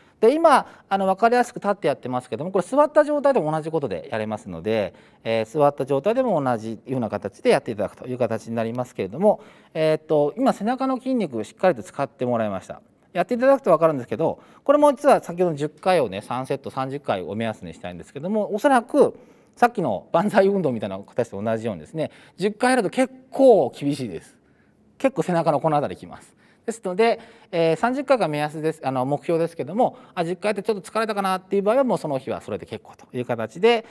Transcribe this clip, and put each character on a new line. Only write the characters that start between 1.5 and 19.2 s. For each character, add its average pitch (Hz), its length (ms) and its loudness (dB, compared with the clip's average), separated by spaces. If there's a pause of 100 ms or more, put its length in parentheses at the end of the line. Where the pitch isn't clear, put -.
く - 40 -14
立 202 100 -4
っ 202 80 0
て - 120 -4
や 139 60 2
っ 127 40 -4
て 123 120 -10
ま 127 120 -2
す - 100 -16
け 110 60 -4
ど 139 80 -8
も、 185 60 -6
こ 190 100 2
れ - 40 -10
座 277 180 2
っ 302 80 2
た 302 120 6
状 285 180 0
態 277 140 2
で 226 40 4
も 151 120 0
同 156 100 -2
じ 156 80 -8
こ 160 100 -2
と 139 80 -2
で 90 220 -6
や 117 80 -4
れ 107 80 -2
ま 107 140 -6
す - 100 -16
の 82 140 -10
で、 104 320 -2 (280)
え 113 200 0
ー、 - 20 -4
座 147 220 2
っ 143 80 2
た 139 100 -4
状 135 160 0
態 220 140 0
で 262 80 0
も 190 180 0
同 123 160 0
じ 110 300 -8
よ 131 100 -4
う - 20 -2
な 107 120 -4
形 101 320 -8
で 247 80 4
や 156 80 4
っ - 20 -2
て - 100 -8
い 107 40 -6
た 101 80 -4
だ 90 60 -4
く - 80 -16
と - 100 -14
い 127 80 -8
う - 20 -8
形 113 300 -4
に 113 80 -8
な 117 80 -2
り 113 100 -6
ま 123 120 -6
す - 100 -18
け 110 80 -4
れ 95 40 -4
ど 110 120 -10
も、 202 220 4 (340)
え 156 200 2
ー - 40 -2
っ - 0 -
と、 147 360 2
今、 247 160 2
背 - 120 -8
中 254 240 -2
の 262 100 -2
筋 262 160 -6
肉 147 300 -4
し - 80 -12
っ - 40 -20
か 185 140 2
り 151 60 2
と 104 80 -10
使 - 200 -10
っ 131 40 -2
て - 180 -6
も 120 140 0
ら 113 80 0
い - 20 -4
ま 95 100 -6
し - 60 -14
た。 - 160 -16 (320)
や 175 100 0
っ - 20 -2
て 247 100 -4
い - 20 -4
た 254 100 2
だ 277 100 6
く - 60 -12
と 202 80 2
分 156 80 6
か 165 80 4
る 156 60 2
ん 139 40 -4
で 120 60 -6
す - 60 -14
け 107 80 -4
ど、 143 220 -2 (240)
こ - 100 2
れ 294 40 6
も 294 140 6
実 277 160 -2
は 202 140 6
先 170 160 -10
ほ 180 80 2
ど 170 60 0
の 147 40 -6
十 147 140 -4
回 185 320 0
を 110 80 0
ね、 95 120 -6
三 127 240 -8
セ 139 100 -4
ッ - 20 -6
ト、 107 120 -14
三 135 200 -6
十 143 100 -8
回 107 220 -4
を 87 140 -8
目 113 100 -4
安 107 180 -6
に 82 100 -14
し - 60 -20
た 90 120 -12
い - 20 -14
ん 85 40 -14
で 80 60 -16
す - 80 -20
け 135 80 -16
ど 165 100 -8
も、 202 240 -2
お 208 60 -6
そ 294 100 0
ら 254 120 4
く - 360 2 (380)